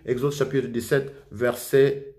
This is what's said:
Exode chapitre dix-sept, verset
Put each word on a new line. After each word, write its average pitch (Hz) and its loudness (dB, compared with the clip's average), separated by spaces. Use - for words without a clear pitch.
Exode 127 0
chapitre 131 0
dix-sept, 123 -2
verset 135 0